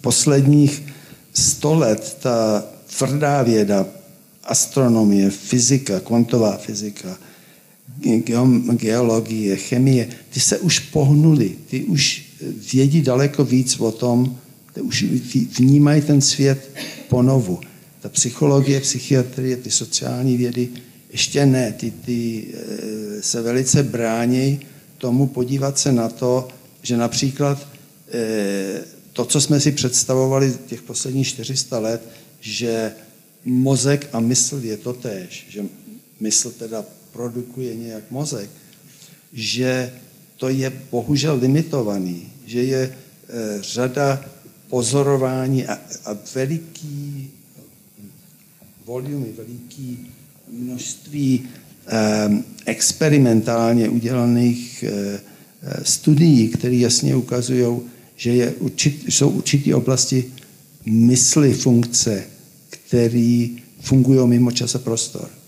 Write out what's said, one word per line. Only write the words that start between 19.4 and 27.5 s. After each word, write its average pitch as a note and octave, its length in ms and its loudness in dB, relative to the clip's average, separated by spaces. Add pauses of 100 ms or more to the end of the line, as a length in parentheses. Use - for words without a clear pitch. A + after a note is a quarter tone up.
ty A#2+ 140 -10
sociální B2 680 -2
vědy, B2 320 -2 (440)
ještě C#3 340 0
ne, B2+ 260 2
ty, A#2 180 -8
ty, A#2 640 -6
eh, G#2+ 680 -10
se A#2+ 200 -4
velice C3 400 2
brání A#2+ 800 0 (380)
tomu B2+ 280 0
podívat C#3 520 -2
se C#3+ 140 2
na A#2 160 0
to, B2 400 -2 (340)
že B2 140 -2
například, C3+ 720 -2 (440)